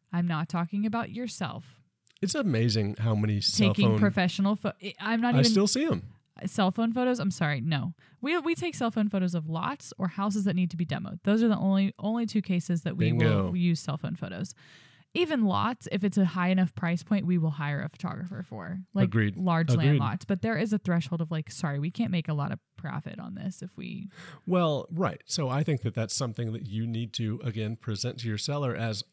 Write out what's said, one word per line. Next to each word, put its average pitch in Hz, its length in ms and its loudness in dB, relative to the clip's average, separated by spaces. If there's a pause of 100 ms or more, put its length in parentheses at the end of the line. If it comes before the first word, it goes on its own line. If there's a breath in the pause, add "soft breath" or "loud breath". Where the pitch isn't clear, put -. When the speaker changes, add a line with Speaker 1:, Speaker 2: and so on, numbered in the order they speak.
(120)
Speaker 1:
I'm 175 160 0
not 165 220 -2
talking 175 360 -2
about 226 240 -4
yourself. - 680 -8 (420)
Speaker 2:
It's 190 140 -2
amazing 113 640 2
how 110 160 2
many 104 240 2
cell 196 300 4
Speaker 1:
Taking 196 220 4
Speaker 2:
phone 214 80 4
Speaker 1:
professional 196 580 2
pho-, - 160 -2 (100)
I, 180 160 -8
I'm 226 220 0
not 240 140 2
Speaker 2:
I 240 40 6
Speaker 1:
even 233 120 6
Speaker 2:
still 208 160 6
see 269 180 2
'em. 294 180 0 (420)
Speaker 1:
Cell 190 240 2
phone 233 220 0
photos? 247 300 0
I'm 294 100 0
sorry, 147 300 0
no. 160 320 -2 (260 soft breath)
We, 302 200 0
we 320 140 0
take 339 220 -4
cell 233 160 0
phone 214 160 0
photos 185 260 0
of 160 140 -2
lots 165 500 -4
or 185 120 -2
houses 202 340 0
that 190 140 2
need 180 140 2
to 165 60 -8
be 170 80 0
demoed. - 380 -6
Those 214 200 4
are 233 40 6
the 214 100 4
only, 196 400 2
only 226 280 -2
two 214 160 0
cases 175 400 0
that 175 160 -4
we - 160 2
Speaker 2:
Bingo. 110 380 4
Speaker 1:
will 180 40 -2
use 175 240 2
cell 147 160 -4
phone - 220 -6
photos. 92 360 -8 (600 loud breath)
Even 320 300 2
lots, 208 480 0
if 202 140 0
it's 196 120 2
a 196 60 6
high 180 240 2
enough 185 260 4
price 175 300 -2
point, 202 220 0
we 175 120 2
will 160 120 2
hire 147 320 -4
a - 80 -6
photographer - 580 -8
for, 90 320 -10 (140)
like, 196 160 4
Speaker 2:
Agreed. 104 260 2
Speaker 1:
large 165 340 2
land 131 120 4
Speaker 2:
Agreed. 147 180 6
Speaker 1:
lots. 135 240 -2
But 190 180 -2
there 220 160 0
is 208 140 0
a 214 60 2
threshold 170 420 0
of, 160 120 -2
like, 160 200 -4
"Sorry, 143 280 -2
we 156 120 -2
can't 226 200 -2
make 170 180 0
a 156 40 0
lot 143 200 -2
of - 60 -8 (180)
profit - 420 -8
on - 160 -12
this - 260 -8
if - 140 -12
we" - 320 -10 (400 loud breath)
Speaker 2:
Well, 170 420 2
right. 160 360 -2
So 139 240 -2
I 139 140 2
think 147 180 0
that 110 140 -2
that's 113 180 -2
something 117 400 -4
that 123 120 -8
you 110 220 -4
need 113 280 -4
to, 113 280 -2
again, 110 320 -4
present 120 440 -6
to 117 100 -4
your 107 80 -2
seller 139 360 -2
as, 110 400 -4